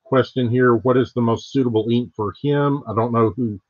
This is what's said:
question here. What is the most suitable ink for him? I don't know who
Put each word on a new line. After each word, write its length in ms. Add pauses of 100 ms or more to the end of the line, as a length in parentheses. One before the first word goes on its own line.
question 460
here. 240
What 220
is 160
the 80
most 320
suitable 360
ink 280
for 260
him? 460
I 80
don't 160
know 180
who 400